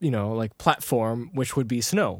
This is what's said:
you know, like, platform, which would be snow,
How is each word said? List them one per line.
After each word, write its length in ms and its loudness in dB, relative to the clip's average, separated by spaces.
you 100 2
know, 220 0
like, 240 -4
platform, 760 0
which 220 -2
would 140 2
be 100 0
snow, 400 0